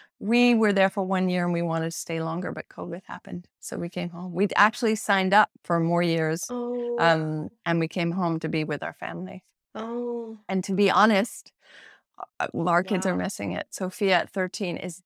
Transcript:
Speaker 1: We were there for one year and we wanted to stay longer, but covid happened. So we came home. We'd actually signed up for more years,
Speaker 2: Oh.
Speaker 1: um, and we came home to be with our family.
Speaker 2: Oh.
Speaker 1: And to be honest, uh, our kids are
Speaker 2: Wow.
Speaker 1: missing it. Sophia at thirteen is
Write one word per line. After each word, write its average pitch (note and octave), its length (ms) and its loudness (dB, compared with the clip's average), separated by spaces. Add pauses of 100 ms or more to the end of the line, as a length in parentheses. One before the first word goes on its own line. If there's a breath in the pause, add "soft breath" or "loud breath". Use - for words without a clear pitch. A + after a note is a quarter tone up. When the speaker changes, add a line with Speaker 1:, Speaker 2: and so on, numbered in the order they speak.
(180 loud breath)
Speaker 1:
We A#3+ 360 4
were A3 180 4
there F#3+ 160 4
for G3 140 -2
one F#3 260 2
year F3+ 160 2
and F3 80 2
we E3+ 100 0
wanted E3 240 0
to E3 120 -2
stay E3 240 -4
longer, E3+ 300 -4
but - 160 -10
covid F3 360 -10
happened. F3 440 -12 (120)
So - 160 -10
we F3 140 -6
came F3 200 -6
home. F3 220 -10
We'd F#3 240 0
actually A3 400 4
signed F#3+ 380 2
up G#3 160 6 (140)
for E3+ 160 0
more E3+ 220 2
years, E3 460 0
Speaker 2:
Oh. A#3+ 500 -4
Speaker 1:
um, D#3 520 2 (160)
and E3+ 140 2
we D#3+ 80 0
came E3+ 240 -2
home E3+ 280 0
to E3 80 -4
be D#3 160 0
with D3+ 180 -4
our D#3+ 120 -8
family. F3+ 500 -10 (300)
Speaker 2:
Oh. A#3 640 -6 (100)
Speaker 1:
And F#3+ 160 -2
to G3 100 -4
be G3 160 4
honest, G3+ 640 2 (880 loud breath)
uh, - 80 -2 (180)
our F3 180 2
kids F#3 220 -2
are F3+ 80 2
Speaker 2:
Wow. F3+ 100 0
Speaker 1:
missing G3 280 -6
it. - 180 -6
Sophia F#3 500 0
at - 100 -6
thirteen F#3 480 -4
is - 280 -10